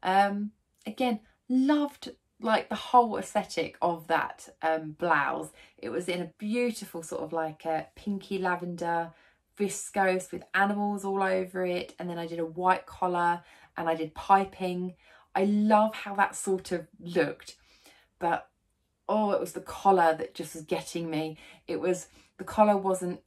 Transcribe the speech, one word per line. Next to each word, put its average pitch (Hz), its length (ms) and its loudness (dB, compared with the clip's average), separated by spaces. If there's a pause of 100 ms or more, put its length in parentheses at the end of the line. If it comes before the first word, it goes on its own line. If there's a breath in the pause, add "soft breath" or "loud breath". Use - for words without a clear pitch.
Um, 202 500 2 (340)
again, 226 340 -2 (300 soft breath)
loved, 285 600 2 (280)
like, 220 300 0
the 214 40 -4
whole 220 440 4
aesthetic - 640 -4
of 170 240 -2
that, - 420 -2 (140)
um, 160 300 -2
blouse. 151 580 0 (260 loud breath)
It - 140 -8
was 180 180 -4
in 180 140 -2
a 165 160 -10
beautiful 214 640 -4
sort - 200 -8
of, 156 120 -8
like, 160 320 -4
a 160 280 -2
pinky 196 440 -6
lavender, 175 760 -2 (440 soft breath)
viscose 190 760 -2
with 180 120 -10 (100)
animals 202 500 0
all 196 180 0
over 185 420 -2
it, 180 340 -4
and 180 100 -6
then 170 100 -6
I 170 80 -6
did 165 120 -8
a 165 80 -2
white 180 400 2
collar 175 560 0 (340 loud breath)
and 165 120 -2
I 165 60 4
did 160 200 -6
piping. 185 800 0 (400 soft breath)
I 196 100 2
love 214 500 4
how 202 220 -10
that 196 200 2
sort 185 360 -2
of 170 140 -4 (140)
looked, 170 560 -2 (640 soft breath)
but 170 300 -2 (600)
oh, 214 240 2
it - 80 2
was - 120 -6
the - 80 -10
collar 175 560 4
that 160 180 -8
just 160 200 -10
was 160 80 -12
getting 165 480 -6
me. 156 260 -4 (300 loud breath)
It - 140 -4
was, 180 260 -2 (320 soft breath)
the 185 60 -10
collar 208 320 6
wasn't 185 500 -2